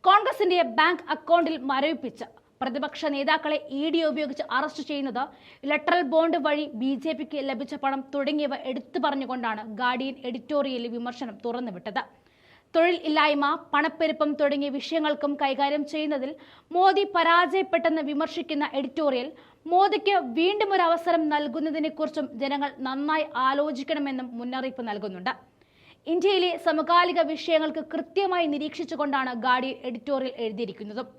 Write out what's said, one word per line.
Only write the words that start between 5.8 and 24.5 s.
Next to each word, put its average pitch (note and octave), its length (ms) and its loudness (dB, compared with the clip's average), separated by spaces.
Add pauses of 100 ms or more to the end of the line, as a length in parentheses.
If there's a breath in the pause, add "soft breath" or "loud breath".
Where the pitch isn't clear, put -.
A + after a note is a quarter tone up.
ബോണ്ട് E4 240 4 (100)
വഴി D4 180 0 (160)
ബി C4 100 0 (140)
ജെ D#4+ 140 -2
പിക്ക് C#4+ 300 -6
ലഭിച്ച C4+ 340 -6
പണം C4+ 180 0 (140)
തുടങ്ങിയവ C#4+ 400 0 (160)
എടുത്തു - 340 -6
പറഞ്ഞുകൊണ്ടാണ് B3 580 -2 (180)
ഗാർഡിയൻ B3+ 340 -2 (140)
എഡിറ്റോറിയലിൽ B3 680 -2
വിമർശനം A#3+ 360 -8 (120)
തുറന്നുവിട്ടത്. A#3 560 -6 (720 soft breath)
തൊഴിൽ E4+ 220 6 (120)
ഇല്ലായ്മ, D4+ 380 4 (260)
പണപ്പെരുപ്പം D#4 680 2
തുടങ്ങിയ C#4+ 380 2
വിഷയങ്ങൾക്കും D4 560 0 (100)
കൈകാര്യം C#4 480 0
ചെയ്യുന്നതിൽ D4+ 400 -2 (460 loud breath)
മോദി G4 280 6 (120)
പരാജയപ്പെട്ടെന്ന് E4+ 920 4
വിമർശിക്കുന്ന D#4 540 -2 (140)
എഡിറ്റോറിയൽ C4+ 500 0 (440 loud breath)
മോദിക്ക് G4+ 420 4 (240)
വീണ്ടും G4+ 360 2
ഒരു F#4 140 4
അവസരം E4+ 340 2 (100)
നൽകുന്നതിനെക്കുറിച്ചും D4+ 920 -2 (140)
ജനങ്ങൾ C#4 300 -2 (160)
നന്നായി D4 400 0 (220)
ആലോചിക്കണമെന്നും C#4 760 -2 (120)
മുന്നറിയിപ്പ് C4 500 -6